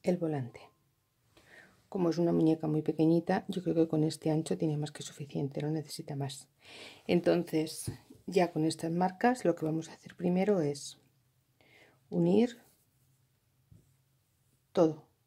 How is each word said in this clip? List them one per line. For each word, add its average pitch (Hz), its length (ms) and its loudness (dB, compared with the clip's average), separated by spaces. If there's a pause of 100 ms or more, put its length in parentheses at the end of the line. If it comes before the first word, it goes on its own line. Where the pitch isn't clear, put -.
el 180 160 2
volante. 147 420 -4 (1300)
Como 175 220 0
es 160 80 -2
una 170 140 4
muñeca 160 340 4
muy 151 160 0
pequeñita, 165 640 2
yo 185 140 -6
creo 165 140 0
que 165 120 4
con 156 140 0
este 160 280 -2
ancho 165 280 0
tiene 156 180 -2
más 151 140 -6
que - 140 -14
suficiente, 143 580 -6
no 151 80 -4
necesita 156 460 -8
más. 139 320 -8 (580)
Entonces, 170 840 0 (340)
ya 180 260 2
con 156 120 0
estas 160 260 -2
marcas, 185 540 0
lo 170 100 4
que 160 100 -6
vamos 160 240 -4
a - 40 -18
hacer - 240 -20
primero 180 440 2
es 143 380 -4 (1120)
unir 185 480 2 (2250)
todo, 160 340 2 (200)